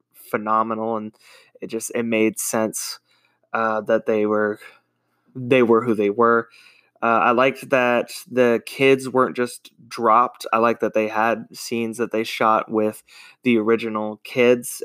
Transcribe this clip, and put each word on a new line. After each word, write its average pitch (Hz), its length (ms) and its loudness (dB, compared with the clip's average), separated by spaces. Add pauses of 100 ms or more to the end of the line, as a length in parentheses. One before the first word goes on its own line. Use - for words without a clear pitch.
(140)
phenomenal, 110 840 -2
and 107 180 -10 (460)
it 120 80 -10
just, 113 260 -8
it 120 100 -2
made 110 340 0
sense, - 600 -4 (520)
uh, 113 280 -2
that 110 260 -2
they 107 200 0
were, 107 340 -2 (720)
they 127 280 2
were 113 200 4
who 120 120 0
they 101 160 0
were. 117 380 2 (540)
Uh, 113 40 0
I 113 240 2
liked 127 400 0
that 123 420 0 (180)
the 120 360 2
kids 135 420 2
weren't 123 260 0
just - 380 -6 (160)
dropped. 117 640 2
I 113 60 2
liked 113 240 2
that 107 100 0
they 110 160 0
had 110 420 -2
scenes 117 460 -8
that 113 160 -4
they 110 120 -2
shot 113 460 0
with 107 320 -2 (400)
the 120 140 2
original 110 680 -2
kids. 123 600 0